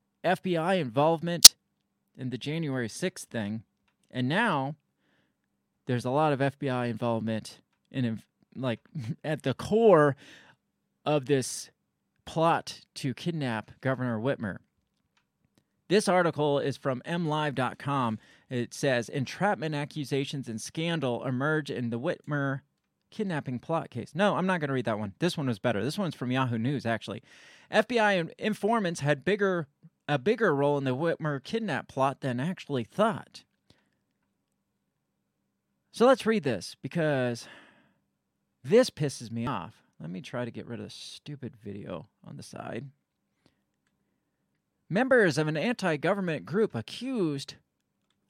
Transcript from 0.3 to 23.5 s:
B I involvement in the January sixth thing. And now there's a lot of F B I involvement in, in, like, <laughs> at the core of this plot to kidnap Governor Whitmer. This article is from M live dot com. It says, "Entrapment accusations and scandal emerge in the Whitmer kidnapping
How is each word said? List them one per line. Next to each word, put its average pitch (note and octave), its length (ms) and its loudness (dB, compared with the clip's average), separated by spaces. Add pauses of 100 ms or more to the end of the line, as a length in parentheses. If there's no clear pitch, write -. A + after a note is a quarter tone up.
B F3+ 120 0
I E3+ 200 2
involvement D#3+ 800 4 (600)
in C3 140 -6
the B2 80 -6
January C#3 500 -2
sixth - 420 -8
thing. A2 340 -4 (480)
And B2+ 180 -2
now D#3 460 0 (1120)
there's A#2+ 180 0
a B2 60 -2
lot D3+ 200 4
of C3+ 120 2
F C#3 160 0
B C#3 100 -2
I B2 160 0
involvement A2+ 720 -2 (300)
in, C3 160 -2
in, A2+ 160 -4 (340)
like, A#2+ 260 -4 (220)
<laughs> A2 200 -8
at D3 180 -2
the C3 140 0
core F#3 600 8 (880)
of C#3+ 220 2
this - 460 0 (520)
plot - 580 0 (120)
to B2+ 220 -4
kidnap C3+ 560 -4 (100)
Governor B2 380 -2
Whitmer. G#2+ 380 -2 (1300)
This G3+ 180 4
article D3+ 520 2
is B2+ 180 -2
from B2+ 260 -4
M E3+ 240 -2
live D3+ 280 -2
dot B2 240 -2
com. A#2 400 -2 (280)
It A#2+ 280 -4
says, B2 340 0
"Entrapment D#3 640 -2
accusations C#3+ 760 -4
and A2 140 -8
scandal D#3+ 640 -2
emerge C#3+ 460 0
in A#2 180 -4
the A#2 100 -4
Whitmer C#3 600 -4 (480)
kidnapping D3 500 -4